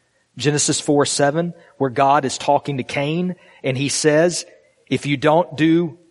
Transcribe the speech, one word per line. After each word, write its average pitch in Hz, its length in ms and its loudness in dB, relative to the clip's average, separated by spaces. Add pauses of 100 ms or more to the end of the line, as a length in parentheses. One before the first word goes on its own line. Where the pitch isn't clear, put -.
(360)
Genesis 143 440 0
four 143 260 2
seven, 160 480 -2 (220)
where 135 140 -2
God 139 340 2
is 123 140 -4
talking 143 400 -2
to 123 40 -4
Cain, 165 540 -4 (260)
and 135 140 -2
he 139 120 -2
says, 156 560 2 (440)
"If - 180 -2
you 143 120 -2
don't 151 380 2
do, 160 420 0 (120)